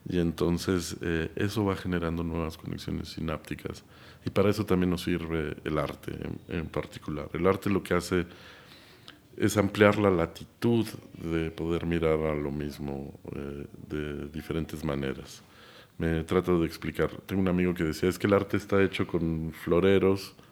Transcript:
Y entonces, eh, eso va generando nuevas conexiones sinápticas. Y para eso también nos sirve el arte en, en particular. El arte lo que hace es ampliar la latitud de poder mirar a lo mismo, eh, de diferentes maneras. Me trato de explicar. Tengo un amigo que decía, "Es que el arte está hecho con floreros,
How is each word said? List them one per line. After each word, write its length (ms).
Y 100
entonces, 840
eh, 340
eso 280
va 120
generando 480
nuevas 320
conexiones 540
sinápticas. 720
Y 60
para 180
eso 160
también 260
nos 120
sirve 640
el 140
arte 340
en, 440
en 100
particular. 680
El 120
arte 220
lo 140
que 120
hace 320
es 200
ampliar 420
la 120
latitud 760
de 280
poder 360
mirar 340
a 140
lo 160
mismo, 680
eh, 320
de 400
diferentes 560
maneras. 580
Me 260
trato 360
de 60
explicar. 440
Tengo 160
un 60
amigo 260
que 100
decía, 240
"Es 100
que 80
el 80
arte 220
está 260
hecho 240
con 460
floreros, 840